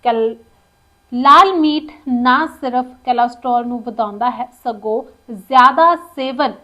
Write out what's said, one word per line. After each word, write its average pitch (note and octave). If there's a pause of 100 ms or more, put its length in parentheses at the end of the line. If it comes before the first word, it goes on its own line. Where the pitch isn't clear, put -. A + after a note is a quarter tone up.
ਕੈਲ-, A3+ (760)
ਲਾਲ D4
ਮੀਟ D4+ (160)
ਨਾ B3+ (140)
ਸਿਰਫ B3+
ਕੋਲੇਸਟ੍ਰੋਲ A#3+
ਨੂੰ A#3+
ਵਧਾਉਂਦਾ G#3+
ਹੈ, A#3+ (160)
ਸਗੋਂ A3 (300)
ਜ਼ਿਆਦਾ C4
ਸੇਵਨ C4 (120)